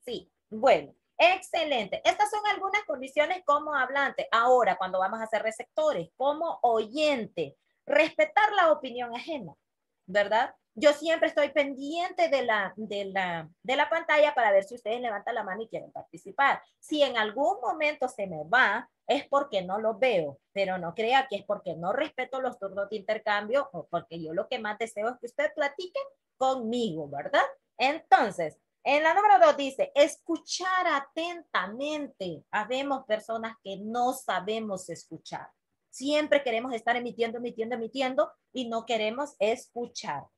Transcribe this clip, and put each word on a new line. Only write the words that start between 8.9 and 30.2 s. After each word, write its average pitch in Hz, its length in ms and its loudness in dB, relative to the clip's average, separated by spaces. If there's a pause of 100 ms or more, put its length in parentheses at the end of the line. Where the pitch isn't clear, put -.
ajena, 247 380 -8 (520)
¿verdad? 208 480 2 (220)
Yo 294 180 6
siempre 320 340 0
estoy 294 220 2
pendiente 311 800 -2
de 262 160 2
la, 208 320 0
de 202 280 -6
la, 180 440 -4 (140)
de 247 120 0
la 302 140 2
pantalla 302 440 4
para 226 180 4
ver 196 120 6
si 240 120 -12
ustedes 233 260 -6
levantan 226 340 -4
la 220 80 -4
mano 196 200 -6
y 220 40 -12
quieren - 240 -12
participar. - 680 -2 (180)
Si 302 240 -2
en 247 140 0
algún 262 420 0
momento 302 480 -2
se 208 200 -6
me 156 180 -8
va, 226 440 2 (160)
es 269 220 0
porque 190 340 0
no 185 180 -4
lo 220 180 -2
veo, 180 420 0 (140)
pero 185 240 -2
no 170 180 -6
crea 262 340 2
que 202 80 -6
es 196 80 -10
porque 196 300 -4
no 170 160 -4
respeto 262 480 -4
los 254 200 -4
turnos 196 300 -6
de 214 80 -8
intercambio 214 760 -2
o 160 140 -10
porque 170 340 -6
yo 156 120 -8
lo 190 140 -2
que 247 120 -4
más 202 180 -6
deseo 220 320 -4
es 254 100 -10
que - 60 -14
usted 285 280 -2
platique 320 460 -4 (380)
conmigo, 226 720 -2
¿verdad? 147 340 0 (340)
Entonces, 254 800 2 (280)
en 285 180 2
la 320 100 4
número 403 320 6
dos 294 120 6
dice, 269 380 -2
escuchar 349 920 0